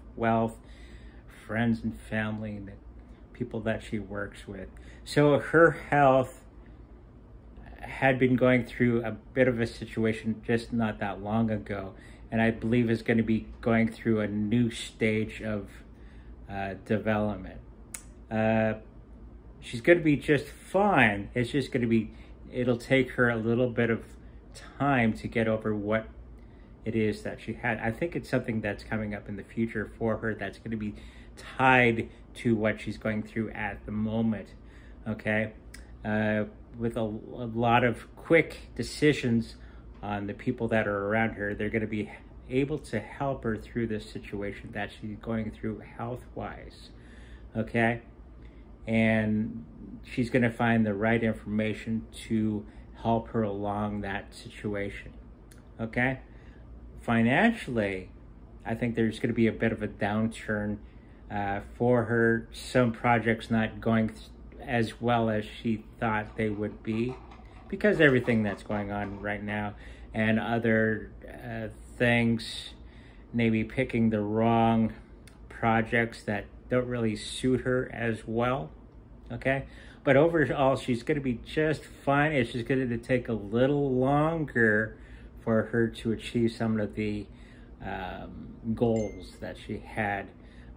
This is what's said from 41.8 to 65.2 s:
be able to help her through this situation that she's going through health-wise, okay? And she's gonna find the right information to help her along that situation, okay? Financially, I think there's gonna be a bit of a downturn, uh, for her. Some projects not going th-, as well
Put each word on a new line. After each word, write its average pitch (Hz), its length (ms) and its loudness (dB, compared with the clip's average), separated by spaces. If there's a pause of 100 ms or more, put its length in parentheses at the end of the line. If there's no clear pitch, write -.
be 107 220 -4 (400)
able 139 280 0
to - 220 -6
help 139 440 -6
her 110 140 -2
through 113 300 -4
this 107 220 -6
situation 101 640 -10
that 104 200 -8
she's 107 300 -12
going 113 300 -4
through 110 280 -8 (180)
health-wise, - 920 -10 (640)
okay? 117 460 0 (840)
And 110 800 2 (380)
she's - 260 -2
gonna 120 220 4
find 113 340 4
the 104 80 0
right 113 280 2
information 110 840 -2 (220)
to 107 380 0 (360)
help 113 280 0
her 113 140 0
along 104 580 -2
that 98 320 -6
situation, - 800 -8 (680)
okay? 123 400 -2 (840)
Financially, 117 1080 2 (560)
I 110 100 -4
think 117 200 -2
there's 113 240 0
gonna 113 140 0
be 113 140 4
a 107 40 2
bit 110 200 0
of 104 100 -6
a 104 60 -4
downturn, 104 880 -2 (520)
uh, 101 300 -4 (180)
for 120 280 4
her. 113 460 2
Some 123 420 2
projects 117 580 2
not 107 300 0
going 113 280 2
th-, - 200 -16 (320)
as 117 400 -2
well 117 280 2